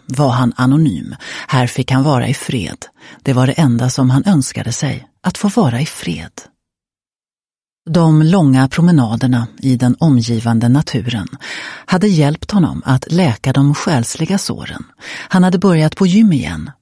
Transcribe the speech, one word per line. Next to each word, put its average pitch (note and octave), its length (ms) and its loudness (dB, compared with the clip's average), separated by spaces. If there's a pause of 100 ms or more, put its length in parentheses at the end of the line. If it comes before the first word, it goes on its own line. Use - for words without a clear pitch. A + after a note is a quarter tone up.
var C3 240 0
han B2 260 0
anonym. C3 580 0 (340)
Här B2 180 0
fick - 240 -6
han C3 140 2
vara C3 240 0
i - 60 0
fred. - 520 -8 (360)
Det C#3 100 -2
var B2+ 140 2
det C3+ 60 0
enda B2 380 2
som B2+ 200 0
han C3+ 140 2
önskade C#3 480 0
sig, C#3+ 340 -6 (160)
att - 160 -4
få G#3 100 -2
vara C#3 320 0
i D#3 60 -2
fred. D#2+ 460 -10 (1600)
De D#3+ 320 4
långa D3 460 4
promenaderna B2+ 800 2 (120)
i C3 180 0
den B2 220 2
omgivande A#2 680 0
naturen B2 600 -2 (580)
hade F#3 220 0
hjälpt D#3 420 0
honom F3 340 0
att C3 280 -2
läka D#3 400 0
de C#3 220 2
själsliga D#3 640 -2
såren. - 460 -10 (440)
Han F#3 160 2
hade F#3 140 2
börjat E3 380 2
på F#3+ 100 2
gym G3+ 260 4
igen. E2+ 380 -4 (120)